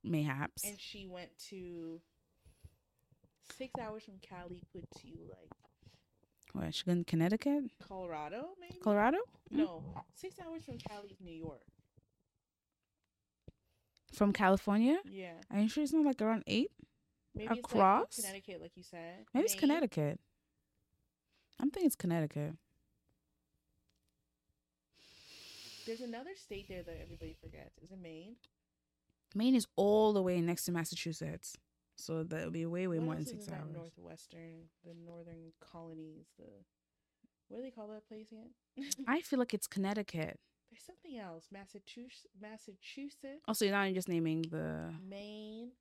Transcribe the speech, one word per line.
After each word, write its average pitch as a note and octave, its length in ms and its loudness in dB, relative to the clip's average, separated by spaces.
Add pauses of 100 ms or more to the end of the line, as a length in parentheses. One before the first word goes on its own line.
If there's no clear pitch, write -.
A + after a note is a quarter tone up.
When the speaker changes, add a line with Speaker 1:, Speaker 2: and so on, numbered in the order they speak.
Speaker 1:
Mayhaps. D3 600 -2
Speaker 2:
And G#3 140 -8
she G3 280 -12
went F3+ 220 -12 (200)
to E3+ 520 -10 (1600)
six C4 140 -10 (100)
hours G#3+ 220 -8
from G3 180 -20
Cali, F3+ 400 -14 (120)
puts - 300 -14
you, - 120 -18 (140)
like, - 200 -18 (1120)
Speaker 1:
What, D#3+ 120 -4
she - 100 -6
going F3 140 4
to E3+ 100 0
Connecticut? A3 560 4 (220)
Speaker 2:
Colorado, F#3 640 -6 (100)
maybe? F4+ 240 -16
Speaker 1:
Colorado? G#3+ 340 6 (360)
Mm. - 40 2
Speaker 2:
No, D#4+ 260 0 (300)
six F#4 220 -12 (100)
hours E4 200 -8
from A#3+ 120 -10
Cali G#3 320 -10
is G3 120 -20
New F3 120 -14
York. D#3+ 280 -10 (2500)
Speaker 1:
From G3+ 200 4
California? G#3 640 6 (120)
Speaker 2:
Yeah. F#3 240 -10 (180)
Speaker 1:
Are G3 80 2
you G#3+ 100 6
sure D4 140 2
it's C#4 100 2
not, D#4 120 8
like, C4 160 4
around A3 260 2
eight? A#3 240 4 (640)
Speaker 2:
Maybe G#3+ 100 -4
it's, A#3 60 -2
like, A3+ 140 0
Speaker 1:
Across? G#3+ 520 6
Speaker 2:
Connecticut, G3 440 -6
like E3+ 140 -14
you F3+ 80 -18
said. F3 500 -12
Speaker 1:
Maybe D#4 120 4
it's - 80 2
Speaker 2:
Maine? - 80 -4
Speaker 1:
Connecticut. C4+ 580 4 (1400)
I'm C#4 120 2
thinking F#4 160 2
it's - 80 4
Connecticut. D#3 580 0 (3250)
Speaker 2:
There's A3+ 160 -6
another B3 340 -6
state G3+ 340 -12
there F3+ 140 -8
that E3+ 180 -10
everybody D#3+ 400 -12
forgets. - 420 -16
Is F3+ 80 -20
it F#3+ 100 -14
Maine? E3+ 340 -14 (1000)
Speaker 1:
Maine B3 200 8
is A3+ 200 6
all G#3+ 380 8
the G3 80 6
way F3+ 200 4
next E3+ 240 2
to F3 60 0
Massachusetts. E3 840 -4 (400)
So D#3+ 260 -4
that E3 220 -4
would E3 80 -4
be E3 120 -2
way, F3 220 0
way E3+ 120 2
Speaker 2:
What E3 60 2
Speaker 1:
more D#3+ 100 0
Speaker 2:
else D#3 100 -2
Speaker 1:
than - 140 -8
Speaker 2:
is - 60 -14
Speaker 1:
six - 20 -8
Speaker 2:
in E3 60 -6
that D3+ 120 -6
Speaker 1:
hours. D3+ 100 -10
Speaker 2:
northwestern, E3 880 -16 (220)
the E3+ 80 -16 (120)
northern E3+ 540 -16
colonies, D#3+ 680 -14 (140)
the, - 60 -18 (1040)
what G3+ 100 -10
do B3 60 -6
they C4 80 -8
call A3 160 -12
that G#3+ 200 -12
place G#3+ 240 -14
again? A3+ 200 -18 (500)
<laughs> B3+ 60 -4
Speaker 1:
I D4 140 2
feel C4 180 2
like A#3+ 140 2
it's - 140 -2
Connecticut. G3 720 -2 (320)
Speaker 2:
There's - 140 -20
something E4 340 -14
else. E3+ 320 -12
Massachusetts, G3+ 760 -16 (160)
Massachusetts. C4+ 1080 -12
Speaker 1:
Oh, A3 60 0
so G#3+ 140 4
now G3+ 160 4
you're F#3+ 100 2
just F#3 160 0
naming E3 400 2
the D#3 440 -4 (140)
Speaker 2:
Maine. G#3+ 720 -12